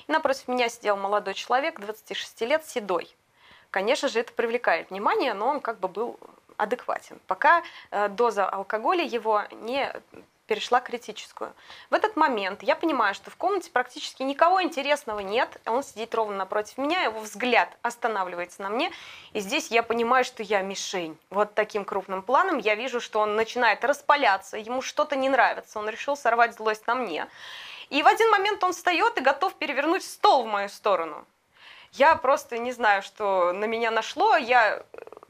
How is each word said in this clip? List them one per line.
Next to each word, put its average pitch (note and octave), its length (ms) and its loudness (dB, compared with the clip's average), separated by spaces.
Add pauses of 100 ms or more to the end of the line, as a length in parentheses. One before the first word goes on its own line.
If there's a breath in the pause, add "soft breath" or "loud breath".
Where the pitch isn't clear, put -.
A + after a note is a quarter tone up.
И - 40 -2
напротив C#4+ 360 0
меня B3 220 0
сидел G#3 280 0
молодой G3 380 -2
человек, C#4+ 440 -2
двадцати G3+ 360 -12
шести - 320 -8
лет, D#4 180 0
седой. F#3+ 500 -4 (540 soft breath)
Конечно A3+ 380 0
же, A3 120 -2
это - 140 -6
привлекает A3+ 560 -2
внимание, C4 460 0
но G#3 140 -2
он D4 120 -2
как A3+ 180 -6
бы F#3 80 -4
был G#3 300 -6 (380)
адекватен, - 720 -6
пока, E4 380 4 (260 loud breath)
э, G#3 200 0
доза G3+ 380 2
алкоголя A3+ 560 0
его A3 380 0 (100)
не A#3 400 -6 (540)
перешла A3+ 360 0
критическую. - 680 -12 (380 loud breath)
В - 60 0
этот - 200 2
момент G#3 460 0
я B3+ 140 2
понимаю, B3+ 400 0
что - 160 -18
в - 60 -20
комнате F#4 340 -2
практически - 500 -4
никого D#4+ 400 4
интересного C#4 600 -2
нет, G#3 440 -2
он A#3 160 -2
сидит A3+ 320 -10
ровно A3 240 -2
напротив G#3 400 -6
меня, D#4 240 0
его A3+ 200 -2
взгляд G#3+ 600 0
останавливается F#3 800 -4
на G3 80 -6
мне, C4 220 -2 (420 loud breath)
и - 60 -2
здесь G#3+ 320 -4
я A3+ 100 4
понимаю, A#3 420 2
что B3+ 200 -8
я G3+ 180 0
мишень. F#3 560 -6 (140)
Вот G3+ 240 0
таким G#3 300 -2
крупным F#3+ 360 -6
планом D4+ 380 2
я G#3 160 2
вижу, A#3 260 -4
что - 180 -4
он G#3+ 160 2
начинает A3 480 2
распаляться, C4+ 720 2
ему A#3+ 260 -6
что-то D4+ 320 -2
не C4+ 140 2
нравится, A3 500 2
он G#3+ 100 -6
решил B3 260 -4
сорвать A#3 400 2
злость A3 300 -2
на A#3 80 0
мне. A3 340 -4 (640 loud breath)
И C#4+ 140 0
в D4+ 40 8
один G#4+ 220 6
момент G4+ 340 2
он F#4 100 0
встаёт F4+ 440 0
и - 40 -4
готов C#4 340 2
перевернуть D4+ 480 -2
стол D#4 400 4
в A3 40 -6
мою G3+ 220 -2
сторону. E3 560 -2 (680 loud breath)
Я D#4 220 6
просто C#4 440 0
не A#3+ 140 -4
знаю, G#3+ 280 2
что F#3+ 520 0
на G3+ 120 -4
меня A3+ 260 -2
нашло, D4 440 2
я, A#3+ 420 4 (160)
э, - 60 -14 (300)